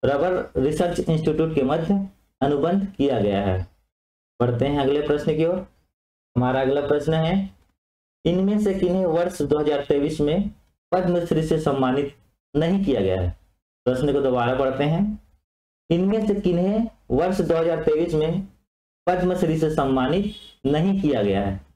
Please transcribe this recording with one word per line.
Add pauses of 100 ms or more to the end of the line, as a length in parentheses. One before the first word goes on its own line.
रबर
रिसर्च
इंस्टीट्यूट
के
मध्य (460)
अनुबंध
किया
गया
है। (800)
बढ़ते
हैं
अगले
प्रश्न
की
ओर। (720)
हमारा
अगला
प्रश्न
है, (920)
इनमें
से
किन्हें
वर्ष
दो
हज़ार
तेईस
में (420)
पद्मश्री
से
सम्मानित (400)
नहीं
किया
गया
है? (560)
प्रश्न
को
दोबारा
पढ़ते
हैं, (880)
इनमें
से
किन्हें (220)
वर्ष
दो
हज़ार
तेईस
में (600)
पद्मश्री
से
सम्मानित (320)
नहीं
किया
गया
है? (160)